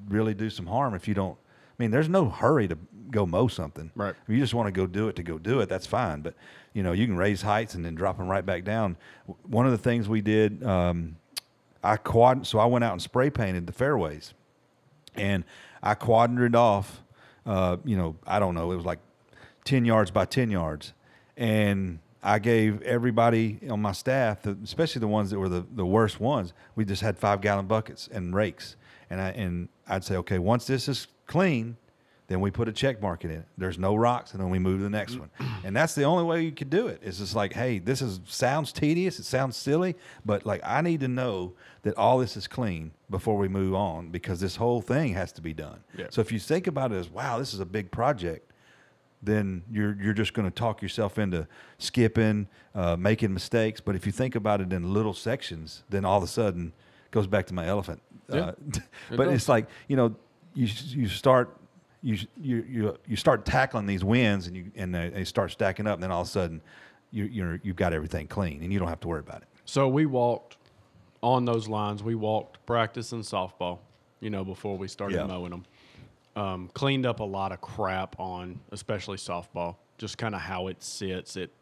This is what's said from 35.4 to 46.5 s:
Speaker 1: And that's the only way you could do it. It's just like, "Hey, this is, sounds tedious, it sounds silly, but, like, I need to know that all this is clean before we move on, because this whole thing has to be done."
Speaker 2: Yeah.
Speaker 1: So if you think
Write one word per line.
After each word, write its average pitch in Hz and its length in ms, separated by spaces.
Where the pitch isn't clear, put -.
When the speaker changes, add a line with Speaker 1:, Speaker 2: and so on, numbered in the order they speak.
Speaker 1:
And 95 140
that's 156 180
the 143 100
only 170 200
way 165 180
you 160 100
could 135 180
do 214 160
it. 104 160
It's 92 160
just 95 160
like, 101 200
"Hey, 117 260
this 127 220
is, 95 240
sounds 139 460
tedious, 170 460
it 95 60
sounds 131 340
silly, 170 360
but, 101 220
like, 101 180
I 120 160
need 165 200
to 131 80
know 110 440
that 104 160
all 113 200
this 123 180
is 98 100
clean 82 460
before 101 260
we 101 120
move 95 260
on, 87 360
because 87 300
this 95 160
whole 120 240
thing 127 340
has 92 180
to 82 100
be 82 120
done." 76 260
Speaker 2:
Yeah. 90 140
Speaker 1:
So 120 120
if - 100
you 110 60
think 175 280